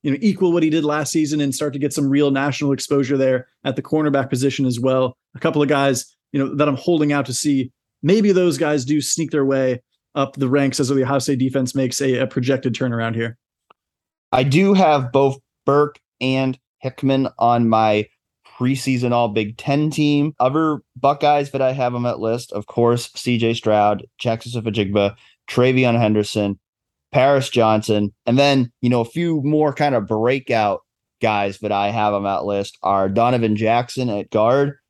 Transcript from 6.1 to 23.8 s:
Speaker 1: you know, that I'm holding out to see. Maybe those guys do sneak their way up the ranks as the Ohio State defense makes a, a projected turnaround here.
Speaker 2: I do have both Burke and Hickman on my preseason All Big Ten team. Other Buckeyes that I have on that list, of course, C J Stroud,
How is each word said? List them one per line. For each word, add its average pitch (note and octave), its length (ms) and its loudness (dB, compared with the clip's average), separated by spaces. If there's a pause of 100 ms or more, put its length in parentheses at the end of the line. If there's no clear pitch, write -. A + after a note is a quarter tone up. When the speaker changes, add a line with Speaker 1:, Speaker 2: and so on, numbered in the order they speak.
Speaker 1:
you C#3+ 60 -2
know, C3+ 180 -2
that D3+ 120 2
I'm C#3 80 0
holding D3+ 340 0
out C#3+ 160 0
to C3 60 -8
see. C3+ 400 -2 (300)
Maybe G3+ 280 4
those F3+ 280 2
guys D3 260 0
do D3 160 0
sneak D3+ 300 -4
their C#3+ 160 0
way C3+ 340 0 (340)
up C#3 200 -2
the C3+ 140 -2
ranks C#3 300 0
as C3+ 100 0
the C3+ 140 0
Ohio C3 180 0
State C3+ 180 -2
defense C3 360 -2
makes C3 280 -2
a, C3 160 0
a B2+ 80 -2
projected B2+ 480 -2
turnaround A#2 400 -4
here. A#2 240 -6 (920)
Speaker 2:
I B2+ 100 2
do F3 320 4
have D3+ 360 4
both C3+ 280 2 (260)
Burke D3 340 2 (220)
and C3 380 0 (220)
Hickman C3+ 480 -2 (100)
on A#2+ 300 2
my A2 380 2 (520)
preseason B2+ 540 -2
All A#2+ 160 2
Big G#2+ 280 -4
Ten D3+ 340 -2
team. D3 480 0
Other D3 420 0 (160)
Buckeyes C#3+ 560 0
that C3+ 100 -2
I B2+ 100 0
have B2+ 220 -2
on A#2+ 80 -4
that A#2+ 180 -4
list, A2+ 320 -4
of G#2 140 -8
course, A#2+ 480 0
C B2 240 -2
J A#2 160 2
Stroud, G#2 520 0 (120)